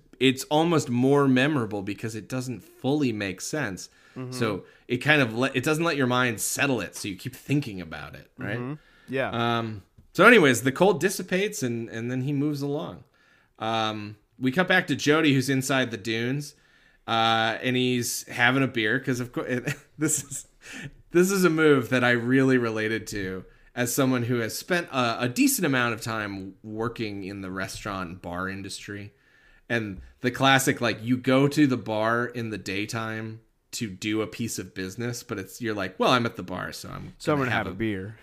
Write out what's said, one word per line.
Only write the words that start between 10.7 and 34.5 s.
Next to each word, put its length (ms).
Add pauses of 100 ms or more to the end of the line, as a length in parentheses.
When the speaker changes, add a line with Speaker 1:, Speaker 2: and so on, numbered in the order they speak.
Speaker 1:
cold 260
dissipates 640
and, 260
and 220
then 120
he 100
moves 280
along. 440 (520)
Um, 600 (200)
we 140
cut 160
back 200
to 80
Jody, 380
who's 160
inside 420
the 60
dunes, 580 (520)
uh, 540
and 160
he's 500
having 360
a 40
beer 320
'cause 220
of 100
course, 160 (380)
<laughs> 120
this 260
is, 240 (640)
this 200
is 140
a 40
move 400
that 140
I 80
really 460
related 500
to 380 (280)
as 200
someone 300
who 160
has 180
spent 340
a, 320
a 60
decent 360
amount 280
of 80
time 640
working 600
in 180
the 100
restaurant 580
and 120
bar 280
industry. 640 (560)
And 320 (180)
the 120
classic, 500
like, 200
you 140
go 320
to 200
the 100
bar 480
in 240
the 80
daytime 840 (320)
to 180
do 320
a 60
piece 320